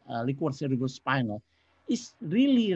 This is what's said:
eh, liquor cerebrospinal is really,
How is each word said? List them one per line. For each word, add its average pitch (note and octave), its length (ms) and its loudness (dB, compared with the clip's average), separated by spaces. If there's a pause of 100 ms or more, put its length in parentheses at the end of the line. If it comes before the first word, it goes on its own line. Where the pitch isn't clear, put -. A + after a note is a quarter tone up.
eh, A#2+ 160 -6
liquor C#3 320 -2
cerebrospinal C3 880 -2 (480)
is - 320 -4
really, A#3 540 4